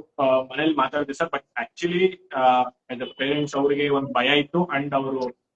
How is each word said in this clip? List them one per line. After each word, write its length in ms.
ಆ, 220
ಮನೇಲಿ 340
ಮಾತಾಡಿದೆ 380
ಸರ್. 160
But 120
actually, 920
ಆ, 280
as 380
a 60
parents 520
ಅವ್ರಿಗೆ 300
ಒಂದ್ 240
ಭಯ 260
ಇತ್ತು 260
and 300
ಅವರು 600